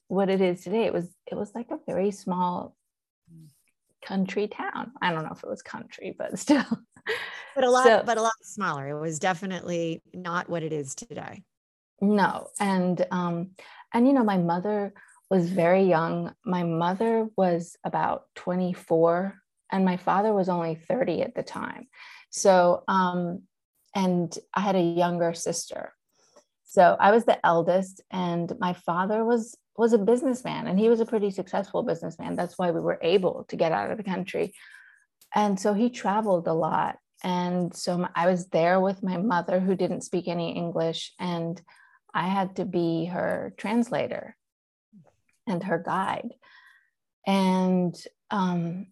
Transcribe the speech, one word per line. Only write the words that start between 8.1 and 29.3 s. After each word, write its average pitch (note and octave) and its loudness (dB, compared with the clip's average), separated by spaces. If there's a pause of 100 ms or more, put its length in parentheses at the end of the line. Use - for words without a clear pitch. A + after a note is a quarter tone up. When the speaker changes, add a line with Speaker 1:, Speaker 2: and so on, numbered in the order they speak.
Speaker 2:
a A3 0
lot A3+ 0 (100)
smaller. D3+ -6
It D3 -6
was D#3+ -4
definitely F3 -4 (120)
not F3+ -4
what E3+ -4
it D#3 -6
is D3 -6
today. - -14 (560)
Speaker 1:
No. G3 2 (100)
And, F3+ 0
um, F3 -4 (420)
and, A#3+ 4
you C#4 6
know, B3+ 4
my G3+ 2
mother G3 0 (360)
was F3 4
very F#3 4
young. E3+ 2 (120)
My F3+ 0
mother G3 0
was F3 0
about E3 -2 (100)
twenty-four, F3+ 0 (380)
and F#3+ 2
my F3+ 4
father G3+ 2
was F#3 2
only E3+ 0
thirty F3+ -2
at - -6
the - -4
time. - -12 (420)
So, F3+ 6
um, F3+ 0 (540)
and F3+ 0 (160)
I F#3+ 0
had G3 2
a F#3 4
younger E3+ 2
sister. - -8 (720)
So - 6
I G3 6
was A3+ 6
the - 2
eldest, F3 2 (100)
and F3 -4
my F3+ 0
father F#3+ -2
was, A3+ 0 (180)